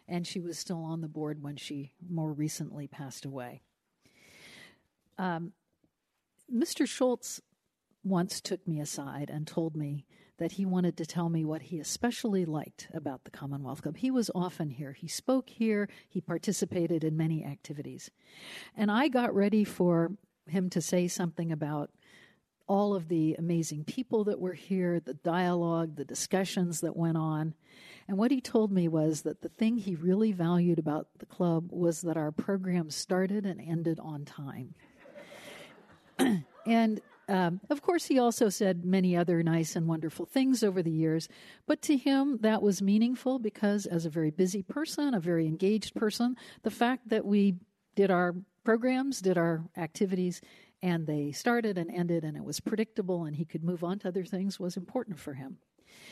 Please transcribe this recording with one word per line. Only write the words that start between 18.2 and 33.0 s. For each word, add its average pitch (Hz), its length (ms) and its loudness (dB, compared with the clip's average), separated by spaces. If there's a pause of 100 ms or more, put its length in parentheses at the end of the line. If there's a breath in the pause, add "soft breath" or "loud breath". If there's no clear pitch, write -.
And 214 120 2
I 247 200 2
got 240 260 0
ready 202 300 4
for 170 480 2 (320)
him 180 240 0
to 175 100 -2
say 180 300 0
something 170 420 -4
about 147 380 -2 (760 soft breath)
all 202 300 2
of 165 140 -4
the 160 260 2
amazing 165 480 -2
people 226 420 0
that 208 140 0
were 185 140 -4
here, 175 480 0
the - 140 -8
dialogue, 170 840 0
the 139 80 -6
discussions 180 760 0
that 165 160 -2
went 165 220 2
on. 156 380 -2 (520 loud breath)
And 196 100 -2
what 233 140 2
he 269 80 2
told 220 320 2
me 175 160 4
was 156 360 2
that - 180 -6
the - 80 -8
thing 226 260 0
he 196 200 -2
really 185 360 4
valued 175 480 4
about 156 280 -2 (100)
the - 80 -18
club 170 480 0
was 170 300 2
that 160 120 -2
our 151 160 0
program 180 580 0
started 190 560 0